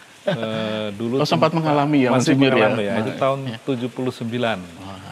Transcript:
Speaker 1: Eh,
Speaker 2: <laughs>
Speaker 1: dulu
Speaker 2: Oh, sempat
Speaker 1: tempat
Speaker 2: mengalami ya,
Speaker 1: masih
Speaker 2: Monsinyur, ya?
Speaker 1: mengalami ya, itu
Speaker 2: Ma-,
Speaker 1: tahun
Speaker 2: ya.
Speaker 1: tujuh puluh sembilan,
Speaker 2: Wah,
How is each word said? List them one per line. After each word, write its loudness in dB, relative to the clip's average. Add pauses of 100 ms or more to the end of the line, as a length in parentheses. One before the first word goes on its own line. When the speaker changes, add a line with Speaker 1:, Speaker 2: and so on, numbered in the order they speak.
(260)
Speaker 1:
Eh, -2
Speaker 2:
<laughs> -10
Speaker 1:
dulu -2
Speaker 2:
Oh, 0
sempat 2
Speaker 1:
tempat 0
Speaker 2:
mengalami 4
ya, 4
Speaker 1:
masih 4
Speaker 2:
Monsinyur, 4
ya? 2
Speaker 1:
mengalami 2
ya, -2
itu -4
Speaker 2:
Ma-, -10
Speaker 1:
tahun 2
Speaker 2:
ya. -8
Speaker 1:
tujuh -4
puluh -4
sembilan, -2
Speaker 2:
Wah, -16 (140)